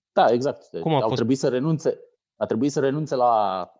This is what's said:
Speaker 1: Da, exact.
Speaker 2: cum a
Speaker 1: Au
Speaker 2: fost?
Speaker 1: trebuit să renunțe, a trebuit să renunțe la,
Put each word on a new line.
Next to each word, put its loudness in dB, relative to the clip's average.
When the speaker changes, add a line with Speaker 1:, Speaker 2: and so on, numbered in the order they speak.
Speaker 1:
Da, 4
exact. -4
Speaker 2:
cum -2
a 2
Speaker 1:
Au 2
Speaker 2:
fost? 0
Speaker 1:
trebuit 0
să 0
renunțe, -2
a -4
trebuit -2
să -2
renunțe -2
la, 2